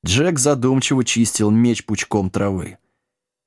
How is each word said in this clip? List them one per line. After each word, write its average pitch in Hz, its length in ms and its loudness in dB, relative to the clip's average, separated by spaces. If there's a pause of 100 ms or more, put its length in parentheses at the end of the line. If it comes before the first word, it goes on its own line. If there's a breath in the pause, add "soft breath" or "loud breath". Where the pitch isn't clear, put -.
Джек 143 320 0
задумчиво 131 640 0
чистил 107 460 0
меч 113 340 2
пучком 101 460 -4
травы. 98 480 -4 (680)